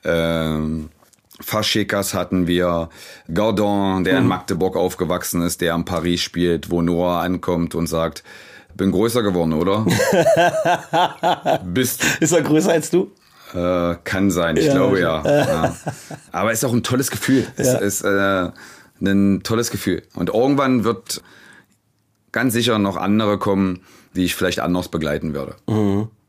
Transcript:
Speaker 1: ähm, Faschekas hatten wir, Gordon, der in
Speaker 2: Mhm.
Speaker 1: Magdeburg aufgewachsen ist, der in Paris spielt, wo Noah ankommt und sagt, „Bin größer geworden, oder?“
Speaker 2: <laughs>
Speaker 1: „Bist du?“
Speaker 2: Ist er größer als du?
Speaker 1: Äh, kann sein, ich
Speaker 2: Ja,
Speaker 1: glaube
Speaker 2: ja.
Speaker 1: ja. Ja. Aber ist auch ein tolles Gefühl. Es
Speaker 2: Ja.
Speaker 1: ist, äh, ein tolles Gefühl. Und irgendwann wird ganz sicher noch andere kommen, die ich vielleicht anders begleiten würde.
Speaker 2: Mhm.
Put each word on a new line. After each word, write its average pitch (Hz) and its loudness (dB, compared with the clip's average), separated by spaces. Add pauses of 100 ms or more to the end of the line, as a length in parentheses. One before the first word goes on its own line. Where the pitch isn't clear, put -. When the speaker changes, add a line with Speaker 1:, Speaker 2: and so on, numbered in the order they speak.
Speaker 1:
ähm, 80 -2 (500)
Faschekas 104 -2
hatten 90 0
wir, 87 0 (440)
Gordon, 101 0
der 92 2
in 92 2
Speaker 2:
Mhm. 117 4
Speaker 1:
Magdeburg 92 -2
aufgewachsen 87 -2
ist, 87 -4
der 82 0
in 85 -2
Paris 87 -2
spielt, 87 -2
wo 85 0
Noah 87 0
ankommt 85 -2
und 85 -2
sagt, 80 -4 (520)
„Bin 98 0
größer 113 2
geworden, 87 0
oder?“ 98 0
Speaker 2:
<laughs> 170 2
Speaker 1:
„Bist 98 -2
du?“ - 0 (120)
Speaker 2:
Ist 160 2
er 170 4
größer 156 2
als 160 0
du? 190 0 (420)
Speaker 1:
Äh, 87 0
kann 98 0
sein, 82 0
ich 80 4
Speaker 2:
Ja, 139 4
Speaker 1:
glaube 95 2
Speaker 2:
ja. 80 0
Speaker 1:
ja. 147 4
Ja. - -2 (560)
Aber 101 -2
ist 110 -2
auch 120 0
ein 120 0
tolles 127 0
Gefühl. 131 0 (120)
Es 123 0
Speaker 2:
Ja. 123 2
Speaker 1:
ist, 101 -2
äh, 98 0 (540)
ein 98 2
tolles 117 -2
Gefühl. 98 -4 (120)
Und 90 -2
irgendwann 131 2
wird - -4 (1120)
ganz 117 0
sicher 117 2
noch 98 0
andere 104 2
kommen, 98 0 (340)
die 90 2
ich 87 0
vielleicht 90 -2
anders 90 -2
begleiten 76 -4
würde. 69 -8 (120)
Speaker 2:
Mhm. 107 0 (220)